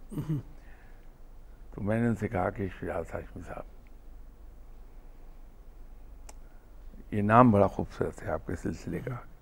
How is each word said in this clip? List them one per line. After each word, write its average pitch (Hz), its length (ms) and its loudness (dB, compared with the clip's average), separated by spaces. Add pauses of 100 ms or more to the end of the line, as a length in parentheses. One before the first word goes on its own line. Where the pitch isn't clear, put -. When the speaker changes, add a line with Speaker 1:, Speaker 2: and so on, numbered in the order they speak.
(140)
Speaker 1:
हम्म। 151 280 0 (1300)
Speaker 2:
तो - 80 -8
मैंने 113 260 4
उनसे 104 200 2
कहा 95 220 2
कि, 98 200 -2
"शुजात 85 440 -4
हाशमी 85 300 -10
साहब, - 220 -8 (3500)
ये 104 80 4
नाम 113 300 12
बड़ा 101 160 10
खूबसूरत - 520 -2
है 98 120 -4
आपके - 240 0
सिलसिले - 440 -2
का, - 160 -4 (260)